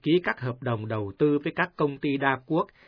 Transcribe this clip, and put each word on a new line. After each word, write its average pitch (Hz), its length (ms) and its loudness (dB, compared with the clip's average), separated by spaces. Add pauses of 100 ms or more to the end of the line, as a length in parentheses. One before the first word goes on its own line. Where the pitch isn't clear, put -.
ký 147 80 2 (120)
các - 160 -2
hợp 123 220 -6
đồng 113 260 -2
đầu 107 320 -4
tư 147 240 4
với 160 120 -4
các 170 200 0
công 143 220 -2
ty 139 200 -2
đa 135 280 2
quốc, 165 220 0 (200)